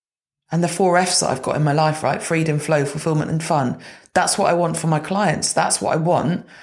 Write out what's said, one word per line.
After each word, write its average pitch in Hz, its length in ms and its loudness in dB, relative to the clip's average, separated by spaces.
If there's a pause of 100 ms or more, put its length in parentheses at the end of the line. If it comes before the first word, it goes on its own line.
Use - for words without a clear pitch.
(500)
and 170 140 0
the 170 40 0
four 175 280 2
Fs 185 240 2
that - 80 0
I've - 140 -4
got - 140 -2
in 147 60 0
my 147 120 2
life, 156 280 0
right? 135 200 -2
Freedom, 160 360 0
flow, 147 280 0
fulfillment, 156 440 -2
and 160 140 -2
fun. 139 340 0 (360)
That's 175 240 2
what 202 120 2
I 175 40 2
want 170 220 0
for 165 120 -4
my 156 100 2
clients. 190 540 0
That's - 280 0
what - 120 -2
I 147 40 2
want 160 500 0 (160)